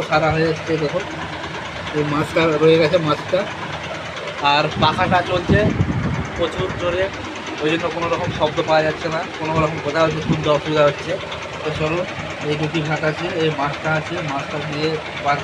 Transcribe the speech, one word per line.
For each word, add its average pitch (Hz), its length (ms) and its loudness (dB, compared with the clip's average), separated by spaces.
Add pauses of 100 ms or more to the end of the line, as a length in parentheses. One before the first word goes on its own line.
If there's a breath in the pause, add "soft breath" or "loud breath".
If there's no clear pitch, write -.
সারা 156 260 4
হয়ে 160 160 4
এসছে। 160 220 -2 (100)
দেখো, 156 180 0 (920)
এই 151 180 2
মাছটা 151 300 2 (200)
রয়ে 160 200 8
গেছে, 160 240 4
মাছটা। 151 340 0 (1000)
আর 143 220 4 (180)
পাখাটা 180 360 4 (120)
চলছে 180 280 4 (800)
প্রচুর 175 320 -2 (120)
জোরে, 175 240 0 (560)
ওই 151 120 2
জন্য 170 220 0
কোনো 170 180 -2
রকম 170 160 0 (100)
শব্দ 151 200 0 (100)
পাওয়া 156 180 6
যাচ্ছে 156 280 -2
না, 160 60 -2 (180)
কোনো 156 140 -2 (100)
রকম 156 240 0
কোথাও 156 200 2
হচ্ছে 156 220 -2
শুনতে 156 280 0
অসুবিধা 151 320 2
হচ্ছে। 147 240 -2 (500)
তো 156 60 -4 (100)
চলো, 160 220 -2 (480)
এই 151 120 0
দুটি 156 180 -2 (100)
ঘাট 156 220 -2
আছে, 160 160 -4 (160)
এই 156 80 2 (100)
মাছটা 147 380 -2
আছে, 160 160 -6 (160)
মাছটা 139 280 -6 (100)
দিয়ে 151 200 -2 (360)
বার 143 200 2